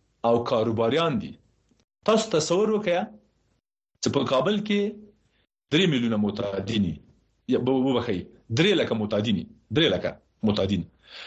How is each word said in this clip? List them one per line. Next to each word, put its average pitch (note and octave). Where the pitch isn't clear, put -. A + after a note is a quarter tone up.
او A#2
کاروباریان A#2
دي. -
تاسو A3
تصور F3
وکړئ G3
چې -
په C#3
کابل C#3
کې G3+
درې F#3
میلیونه A#2+
معتادین G2+
دي. D#2+
یا B2+
به B2+
وبخښئ، B2
درې E3
لکه B2
معتادین G#2+
دي. D#2+
درې D#3
لکه -
معتادین. G2